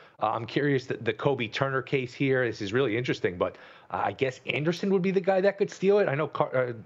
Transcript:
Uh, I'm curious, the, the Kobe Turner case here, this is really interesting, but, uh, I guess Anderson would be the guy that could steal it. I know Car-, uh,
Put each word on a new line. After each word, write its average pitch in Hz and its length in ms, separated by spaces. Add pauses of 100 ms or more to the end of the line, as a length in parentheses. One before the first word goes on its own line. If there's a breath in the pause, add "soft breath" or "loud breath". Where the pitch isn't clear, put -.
(200 loud breath)
Uh, 110 120
I'm 113 140
curious, 135 420
the, 120 100
the 110 160
Kobe 123 340
Turner 135 360
case 131 300
here, 131 340
this - 140
is 98 120
really 120 240
interesting, 113 400
but, - 200 (320 loud breath)
uh, 92 160
I - 80
guess 131 320
Anderson 170 480
would 190 80
be 190 100
the 185 80
guy 190 220
that 196 160
could 196 140
steal 202 280
it. 185 80
I 135 80
know 147 120
Car-, - 280
uh, 123 180 (120)